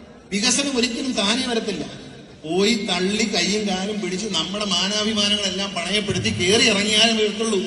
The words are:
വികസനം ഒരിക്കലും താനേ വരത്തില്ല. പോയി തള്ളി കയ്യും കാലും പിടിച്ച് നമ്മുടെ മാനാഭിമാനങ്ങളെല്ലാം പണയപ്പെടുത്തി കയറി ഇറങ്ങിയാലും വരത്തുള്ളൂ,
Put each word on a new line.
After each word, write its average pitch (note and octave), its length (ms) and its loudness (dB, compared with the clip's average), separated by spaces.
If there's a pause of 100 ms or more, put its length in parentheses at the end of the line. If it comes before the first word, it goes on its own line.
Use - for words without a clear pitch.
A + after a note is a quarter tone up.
(320)
വികസനം B3+ 460 2
ഒരിക്കലും B3 340 -2
താനേ G#3+ 360 0
വരത്തില്ല. G#3 600 -4 (360)
പോയി F#3+ 300 2
തള്ളി G3+ 500 0
കയ്യും G3+ 460 0
കാലും G3 320 -4
പിടിച്ച് F#3 260 -4
നമ്മുടെ F#3 380 -4
മാനാഭിമാനങ്ങളെല്ലാം G3+ 1080 0
പണയപ്പെടുത്തി F#3+ 560 0
കയറി A3 380 4
ഇറങ്ങിയാലും G#3+ 500 4
വരത്തുള്ളൂ, G#3+ 500 0